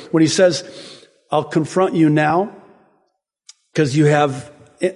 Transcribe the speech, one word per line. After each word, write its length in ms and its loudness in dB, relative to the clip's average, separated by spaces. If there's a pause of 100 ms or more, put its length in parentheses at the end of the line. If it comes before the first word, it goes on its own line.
when 120 0
he 60 4
says, 360 0 (680)
"I'll 120 0
confront 500 -2
you 160 2
now 420 0 (1200)
'cause 200 0
you 100 4
have, 460 0 (440)